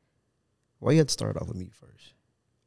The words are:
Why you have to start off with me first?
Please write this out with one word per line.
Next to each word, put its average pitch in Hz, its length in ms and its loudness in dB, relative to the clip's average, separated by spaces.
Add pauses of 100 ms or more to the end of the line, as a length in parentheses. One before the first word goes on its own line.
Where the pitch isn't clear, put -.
(800)
Why 117 120 2
you 160 60 6
have 151 80 6
to - 80 -4
start 107 240 -4
off 85 100 -6
with - 80 -10
me 90 160 -10
first? - 400 -20 (540)